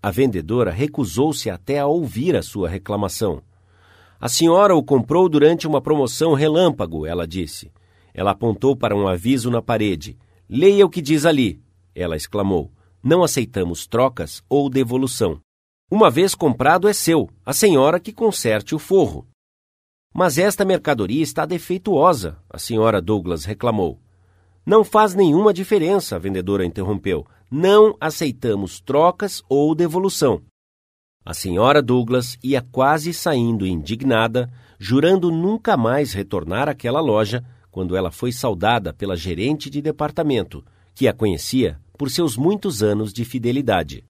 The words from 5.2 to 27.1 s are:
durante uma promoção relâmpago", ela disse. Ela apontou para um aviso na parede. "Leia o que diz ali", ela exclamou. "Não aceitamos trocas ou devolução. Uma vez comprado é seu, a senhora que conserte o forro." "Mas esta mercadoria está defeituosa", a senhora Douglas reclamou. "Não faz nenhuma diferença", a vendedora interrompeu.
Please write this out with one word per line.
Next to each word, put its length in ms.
durante 400
uma 140
promoção 520
relâmpago", 720
ela 220
disse. 420
Ela 180
apontou 440
para 200
um 120
aviso 440
na 100
parede. 560
"Leia 340
o 60
que 140
diz 200
ali", 380
ela 220
exclamou. 560
"Não 200
aceitamos 640
trocas 640
ou 220
devolução. 680
Uma 180
vez 240
comprado 540
é 60
seu, 360
a 80
senhora 460
que 120
conserte 640
o 60
forro." 480
"Mas 280
esta 260
mercadoria 560
está 240
defeituosa", 920
a 80
senhora 420
Douglas 460
reclamou. 540
"Não 180
faz 300
nenhuma 400
diferença", 640
a 40
vendedora 460
interrompeu. 580